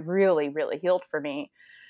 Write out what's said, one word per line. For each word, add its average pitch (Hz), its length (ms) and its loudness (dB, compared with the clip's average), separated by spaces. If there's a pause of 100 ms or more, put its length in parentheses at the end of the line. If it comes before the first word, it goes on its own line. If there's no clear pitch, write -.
really, 175 440 2
really 147 280 -4
healed 180 320 0
for 151 100 -4
me. 143 320 -6 (380)